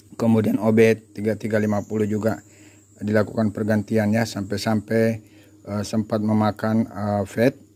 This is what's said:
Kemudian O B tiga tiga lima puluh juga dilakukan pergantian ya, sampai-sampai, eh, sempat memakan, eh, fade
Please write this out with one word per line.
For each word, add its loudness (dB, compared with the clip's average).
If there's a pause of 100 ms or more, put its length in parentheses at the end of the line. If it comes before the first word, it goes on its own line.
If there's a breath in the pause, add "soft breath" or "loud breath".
(200)
Kemudian 2
O 2
B 8 (240)
tiga -4
tiga -2
lima 0
puluh -4
juga -2 (640 soft breath)
dilakukan 0
pergantian 0
ya, 0
sampai-sampai, -2 (600 soft breath)
eh, -6
sempat -2
memakan, 0
eh, -4
fade -2 (120)